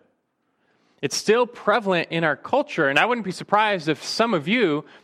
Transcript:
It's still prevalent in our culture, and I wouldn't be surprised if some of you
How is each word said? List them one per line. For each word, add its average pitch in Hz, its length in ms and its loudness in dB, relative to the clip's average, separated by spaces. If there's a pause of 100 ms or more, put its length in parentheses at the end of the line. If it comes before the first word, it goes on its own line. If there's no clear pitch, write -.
(1040)
It's 147 120 -4
still 233 300 2
prevalent 202 640 -2
in 165 140 -2
our 151 120 2
culture, 240 520 0
and 139 100 2
I 165 80 6
wouldn't 233 200 -2
be 185 60 -4
surprised 202 580 0
if 147 140 -4
some 226 300 0
of 151 140 -2
you 175 380 0 (180)